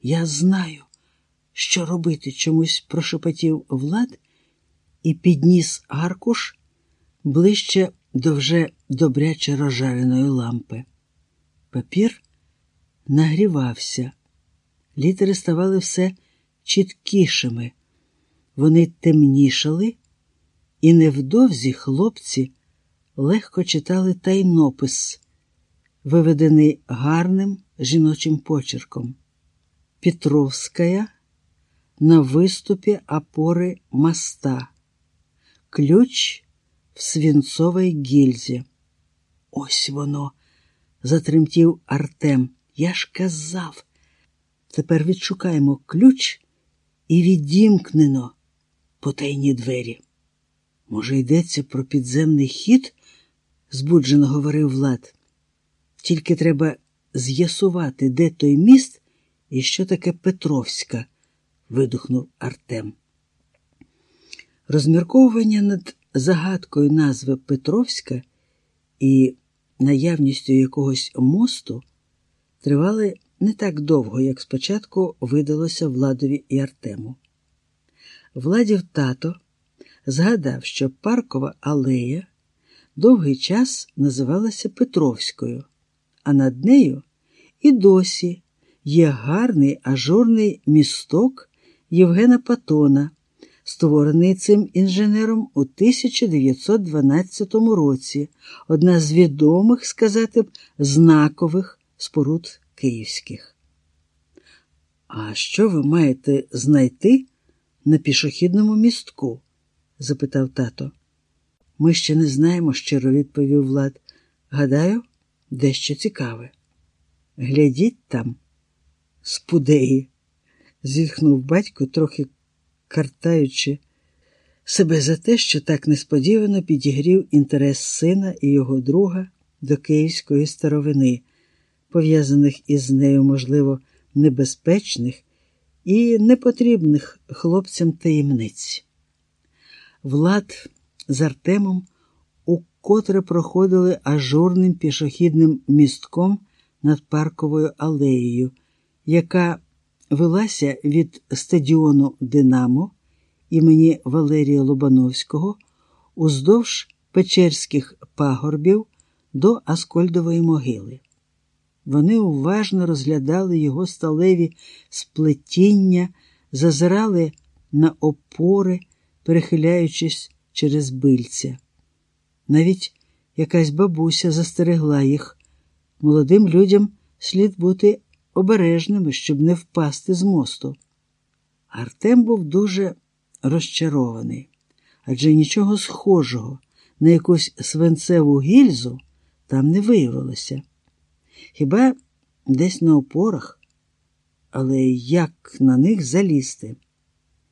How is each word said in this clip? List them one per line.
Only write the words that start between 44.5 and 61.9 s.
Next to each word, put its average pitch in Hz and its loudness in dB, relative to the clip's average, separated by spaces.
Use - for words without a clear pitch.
Тепер 156 -2
відшукаємо 170 -2
ключ 262 2
і 170 2
відімкнено 156 2
потайні 139 -4
двері». 120 -8
«Може, 113 -4
йдеться 151 -2
про 131 -8
підземний 139 -2
хід?» — - 0
збуджено 143 2
говорив 147 -2
Влад. 131 -4
«Тільки 160 -4
треба 156 -2
з'ясувати, 139 -2
де 156 0
той 143 0
міст 254 6
і 131 -4
що 190 -4
таке 180 -4
Петровська», — 147 -6
видухнув 127 -4